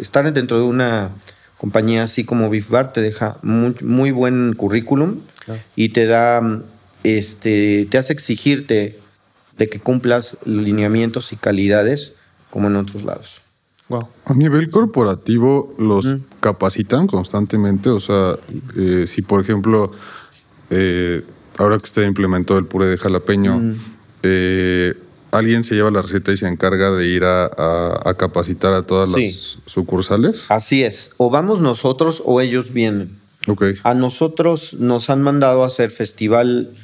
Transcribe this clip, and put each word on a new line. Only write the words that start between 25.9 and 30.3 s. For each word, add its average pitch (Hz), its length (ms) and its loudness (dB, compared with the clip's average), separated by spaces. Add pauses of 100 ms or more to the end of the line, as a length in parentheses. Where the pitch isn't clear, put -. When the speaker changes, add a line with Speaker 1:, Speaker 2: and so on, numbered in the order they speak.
Speaker 3:
la 101 120 0
receta 95 300 -2
y 98 40 0
se 95 120 -4
encarga 95 420 0
de 92 180 0
ir 90 160 0
a, 90 220 2
a, 85 540 -2 (100)
a 95 40 0
capitar 90 580 -2
a 92 100 0
todas 95 300 0
Speaker 1:
Sí. 127 140 2
Speaker 3:
las - 400 -10
sucursales? 101 840 0